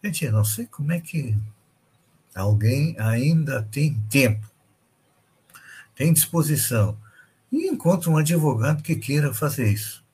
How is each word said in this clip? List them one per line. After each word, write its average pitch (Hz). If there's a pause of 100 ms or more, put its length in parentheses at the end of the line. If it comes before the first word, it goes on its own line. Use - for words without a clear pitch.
Gente, 190
eu 123
não 107
sei 110
como 147
é 170
que 131 (960)
alguém 107
ainda 131
tem 127 (100)
tempo, 110 (1500)
tem 156
disposição, 127 (540)
e 330
encontra 185
um 156
advogado 151
que 160
queira 139
fazer 139
isso. -